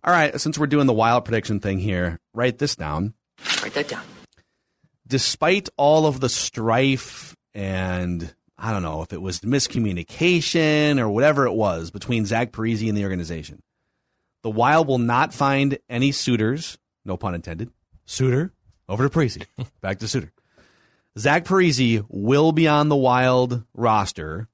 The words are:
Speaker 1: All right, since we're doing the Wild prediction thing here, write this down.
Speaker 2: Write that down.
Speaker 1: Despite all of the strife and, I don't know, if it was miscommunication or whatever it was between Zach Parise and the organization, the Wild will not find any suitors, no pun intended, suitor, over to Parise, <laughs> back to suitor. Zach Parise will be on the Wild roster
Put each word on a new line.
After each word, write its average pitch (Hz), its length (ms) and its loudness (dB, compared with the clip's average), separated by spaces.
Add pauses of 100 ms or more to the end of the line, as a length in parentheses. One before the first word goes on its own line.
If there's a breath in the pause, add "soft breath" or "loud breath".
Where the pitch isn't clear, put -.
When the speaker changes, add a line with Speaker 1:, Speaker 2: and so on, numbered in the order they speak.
Speaker 1:
All 175 80 2
right, 151 280 2
since 156 180 -2
we're 151 100 0
doing 143 180 4
the 127 60 4
Wild 117 320 4
prediction 110 340 -2
thing 95 200 -2
here, 90 420 -2 (140)
write 120 240 0
this 143 180 -2
down. 85 380 -4 (480)
Speaker 2:
Write 101 120 -10
that 143 140 -4
down. - 160 -10 (1000)
Speaker 1:
Despite 160 640 0 (100)
all 156 280 4
of 131 140 0
the 131 80 0
strife 123 1040 -2 (200)
and, 90 760 -4 (260)
I 110 140 -6
don't 98 100 -2
know, 78 200 -6
if - 100 -12
it 80 80 -10
was 90 200 -8
miscommunication 147 1600 0
or 113 80 0
whatever 135 380 2
it 101 80 0
was 85 360 -2
between 110 360 -4
Zach 117 260 -2
Parise 113 360 -2
and 104 80 0
the 101 80 -2
organization, 85 560 -8 (840)
the 113 80 -6
Wild 135 360 4
will 131 120 2
not 120 360 2
find 139 440 2 (100)
any 127 240 0
suitors, 123 680 -2 (260)
no 92 120 -6
pun 92 180 -6
intended, 85 360 -10 (340)
suitor, 131 480 0 (360)
over 117 200 0
to - 100 0
Parise, 117 260 -2 (180)
<laughs> - 180 -14
back 98 200 -6
to 110 80 -8
suitor. 82 240 -6 (840 soft breath)
Zach 147 260 2
Parise 127 640 2
will 139 440 2
be 160 160 4
on 147 200 4
the 147 80 4
Wild 127 680 2 (100)
roster 101 800 -2